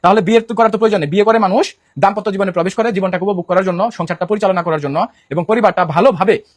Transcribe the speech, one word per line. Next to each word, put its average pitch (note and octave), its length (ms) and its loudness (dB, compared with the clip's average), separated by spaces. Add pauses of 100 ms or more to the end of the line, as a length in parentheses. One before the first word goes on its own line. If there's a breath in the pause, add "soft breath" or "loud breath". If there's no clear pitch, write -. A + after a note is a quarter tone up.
তাহলে G3 200 4
বিয়ে A3 200 4
তো A3+ 140 -4
করার A3+ 160 2
তো A3 60 -2
প্রয়োজন A3 220 2
নেই। C#3+ 100 -2
বিয়ে G3 140 2
করে A3+ 160 4
মানুষ A3 360 0 (240)
দাম্পত্য G3+ 320 0
জীবনে F#3+ 200 -2
প্রবেশ F3 240 -2
করে, A#3 160 0
জীবনটাকে F#3 320 -2
উপভোগ F#3 220 -4
করার F#3 200 0
জন্য, F#3+ 260 -2
সংসারটা E3+ 340 -6
পরিচালনা F#3+ 380 0
করার D#3+ 180 -2
জন্য D3 240 -2 (240 soft breath)
এবং E3 180 -4
পরিবারটা G#3 380 2
ভালোভাবে F3+ 580 2 (140 soft breath)